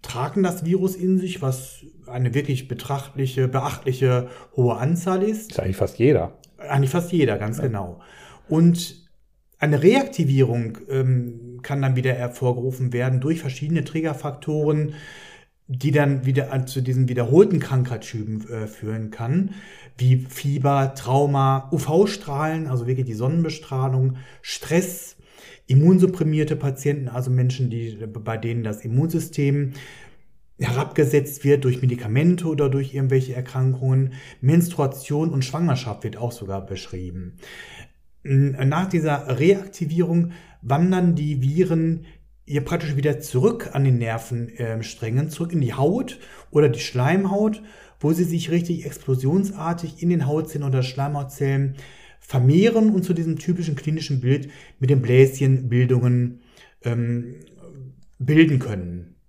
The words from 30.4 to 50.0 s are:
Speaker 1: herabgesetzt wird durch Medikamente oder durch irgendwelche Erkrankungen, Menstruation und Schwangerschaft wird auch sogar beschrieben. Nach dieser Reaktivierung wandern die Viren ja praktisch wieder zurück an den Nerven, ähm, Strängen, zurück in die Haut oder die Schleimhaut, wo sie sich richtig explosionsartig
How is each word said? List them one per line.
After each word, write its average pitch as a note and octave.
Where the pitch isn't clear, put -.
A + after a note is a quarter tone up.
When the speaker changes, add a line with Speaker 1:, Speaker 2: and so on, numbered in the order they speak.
Speaker 1:
herabgesetzt C#3
wird C#3
durch B2
Medikamente C3
oder D3
durch C3+
irgendwelche C3
Erkrankungen, C3
Menstruation D#3
und C3+
Schwangerschaft D3
wird G#2+
auch A#2+
sogar F#2+
beschrieben. F2+
Nach C#3
dieser D3
Reaktivierung E3+
wandern F3
die D3
Viren E3
ja C#3
praktisch D#3
wieder C#3
zurück G3
an C#3
den B2+
Nerven, A2+
ähm, A2+
Strängen, B2
zurück E3+
in D#3+
die A#2+
Haut F3
oder D3
die -
Schleimhaut, G3
wo D3
sie E3+
sich D#3+
richtig E3+
explosionsartig D#3